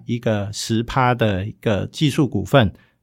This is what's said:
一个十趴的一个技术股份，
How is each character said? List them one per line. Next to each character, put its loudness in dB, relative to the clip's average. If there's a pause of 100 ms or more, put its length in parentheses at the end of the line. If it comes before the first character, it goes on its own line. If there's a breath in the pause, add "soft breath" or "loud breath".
一 -4
个 -2
十 -2
趴 2
的 0
一 -12
个 -2
技 0
术 2
股 -4
份， 4 (320 soft breath)